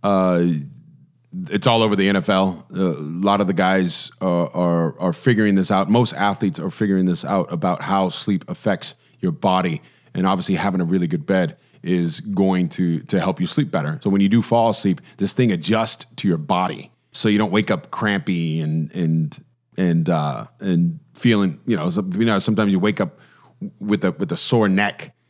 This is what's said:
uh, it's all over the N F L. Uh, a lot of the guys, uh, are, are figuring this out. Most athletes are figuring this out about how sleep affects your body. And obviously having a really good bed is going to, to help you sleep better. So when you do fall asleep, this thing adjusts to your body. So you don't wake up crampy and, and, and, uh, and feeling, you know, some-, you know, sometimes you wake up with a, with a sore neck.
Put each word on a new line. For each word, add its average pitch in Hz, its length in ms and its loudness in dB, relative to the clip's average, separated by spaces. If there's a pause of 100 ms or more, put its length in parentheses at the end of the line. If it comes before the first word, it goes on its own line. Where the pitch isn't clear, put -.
uh, 92 420 2 (1040)
it's 101 160 -2
all 117 160 4
over 107 120 2
the 95 140 2
N 98 80 4
F 92 120 -2
L. 95 460 2
Uh, 87 60 -4
a 78 220 0
lot 92 380 0
of 95 80 2
the 98 40 0
guys, 92 580 0 (120)
uh, 87 240 0
are, 85 520 0
are 90 140 0
figuring 107 440 2
this 95 140 2
out. 98 200 2
Most 113 240 4
athletes 98 440 -2
are 85 120 -6
figuring 98 360 0
this 87 180 -2
out 92 280 -2
about 87 300 -4
how 95 260 0
sleep 92 400 -4
affects - 460 -4 (260)
your 90 120 -2
body. 90 500 0 (320)
And 92 120 0
obviously 95 280 0
having 92 260 -2
a 87 40 0
really 87 220 0
good 78 200 -4
bed 92 320 0 (240)
is 87 380 -2
going 95 480 0
to, 85 320 -2
to 95 200 -2
help 92 200 -2
you 90 60 0
sleep 131 240 -2
better. 76 320 -4
So 101 80 0
when 98 100 4
you 98 80 4
do 113 140 4
fall 117 280 2
asleep, 98 300 0 (180)
this 98 140 -2
thing 120 200 2
adjusts 104 540 -2 (100)
to - 100 -4
your 85 120 2
body. 90 520 -2 (220)
So - 160 -2
you 104 100 4
don't 107 140 0
wake 104 180 0
up 90 200 -4
crampy 85 720 -2
and, 78 340 -2
and, 80 500 -2 (320)
and, 82 320 0
uh, 73 380 -2 (140)
and 85 380 0 (160)
feeling, 101 520 0
you 113 100 0
know, 85 140 -2
some-, 92 240 -4
you 110 120 0
know, 107 140 2
sometimes 104 320 0
you 92 80 2
wake 104 200 0
up 95 200 -4 (580)
with 104 260 -2
a, 92 80 2
with 85 200 -4
a 85 40 -4
sore 110 320 2
neck. 101 460 -2 (160)